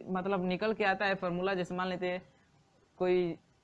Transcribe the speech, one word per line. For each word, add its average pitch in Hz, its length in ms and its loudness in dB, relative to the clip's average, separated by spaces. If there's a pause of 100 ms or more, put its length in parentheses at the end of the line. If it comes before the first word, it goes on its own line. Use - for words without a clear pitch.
मतलब 185 380 0
निकल 185 280 0
के 208 120 -2
आता 190 200 2
है 196 100 2
फॉर्मूला। 180 380 0
जैसे 180 220 -2
मान 185 120 -2
लेते 180 220 -2
हैं 180 120 -2 (760)
कोई 180 400 2 (260)